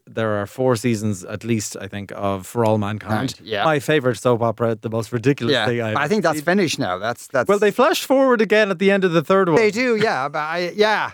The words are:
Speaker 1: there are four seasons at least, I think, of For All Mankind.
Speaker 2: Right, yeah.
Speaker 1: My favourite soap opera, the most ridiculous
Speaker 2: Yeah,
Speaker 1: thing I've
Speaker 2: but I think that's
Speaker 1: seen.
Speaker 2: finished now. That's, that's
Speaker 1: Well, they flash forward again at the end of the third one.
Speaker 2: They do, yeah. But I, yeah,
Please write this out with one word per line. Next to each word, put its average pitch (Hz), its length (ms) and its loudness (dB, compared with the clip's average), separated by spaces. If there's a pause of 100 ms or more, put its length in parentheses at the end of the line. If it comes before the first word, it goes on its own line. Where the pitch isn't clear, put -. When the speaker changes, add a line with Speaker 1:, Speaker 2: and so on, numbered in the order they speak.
Speaker 1:
there 113 260 -4 (100)
are 101 40 -4
four 127 300 0
seasons 107 480 -2
at 107 220 -12
least, 113 340 -4
I 98 80 -10
think, 98 260 -12
of 98 320 -4
For 117 200 0
All 110 120 4
Mankind. 101 360 -4 (260)
Speaker 2:
Right, - 20 -
yeah. 101 220 -4
Speaker 1:
My 151 160 2
favourite 127 380 0
soap 120 240 2
opera, 117 340 0
the 113 140 -8
most 113 240 -6
ridiculous 127 400 0
Speaker 2:
Yeah, 117 120 0
Speaker 1:
thing 120 160 0
I've 110 120 -2
Speaker 2:
but 139 100 0
I 151 60 -2
think 208 140 0
that's 156 160 0
Speaker 1:
seen. 147 40 -12
Speaker 2:
finished 175 360 0
now. 92 180 -2
That's, 110 300 -6
that's 123 200 0
Speaker 1:
Well, 202 120 2
they 208 120 4
flash 285 320 2
forward 262 380 2
again 208 300 2
at 165 80 -4
the 196 120 4
end 190 140 2
of 175 80 0
the 165 100 4
third 190 240 2
one. 160 80 2
Speaker 2:
They 220 160 4
do, 240 240 0
yeah. 196 320 0
But 151 120 -6
I, 165 360 -4
yeah, 202 380 0